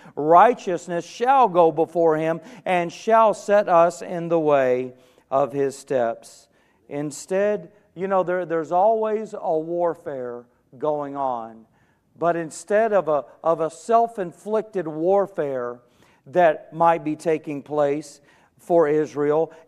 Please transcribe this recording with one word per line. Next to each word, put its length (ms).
Righteousness 920
shall 440
go 240
before 440
him, 240
and 260
shall 440
set 340
us 320
in 280
the 120
way 540
of 220
his 240
steps." 720
Instead, 840
you 120
know, 160
there, 240
there's 260
always 640
a 200
warfare 840
going 380
on. 500
But 200
instead 580
of 140
a, 160
of 180
a 80
self-inflicted 1200
warfare 920
that 440
might 320
be 120
taking 460
place 580
for 320
Israel 640